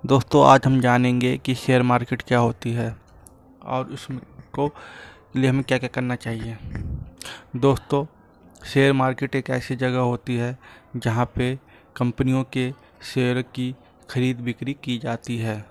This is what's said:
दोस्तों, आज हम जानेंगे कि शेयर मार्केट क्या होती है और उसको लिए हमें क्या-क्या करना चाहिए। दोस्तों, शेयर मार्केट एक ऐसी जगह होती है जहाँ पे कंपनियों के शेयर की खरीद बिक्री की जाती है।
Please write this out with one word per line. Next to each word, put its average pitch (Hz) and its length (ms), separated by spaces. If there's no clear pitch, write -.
दोस्तों, 139 420
आज 135 180
हम 131 160
जानेंगे 123 560
कि 131 180
शेयर 127 280
मार्केट 123 380
क्या 123 180
होती 117 340
है 113 220
और 131 220
उसको 135 840
लिए 131 140
हमें 135 140
क्या-क्या 127 260
करना 123 260
चाहिए। 113 420
दोस्तों, 139 500
शेयर 139 280
मार्केट 131 420
एक 131 140
ऐसी 127 260
जगह 127 240
होती 123 360
है 120 220
जहाँ 120 300
पे 127 200
कंपनियों 131 480
के 127 180
शेयर 123 360
की 127 180
खरीद 123 320
बिक्री 123 420
की 123 140
जाती 117 400
है। 113 200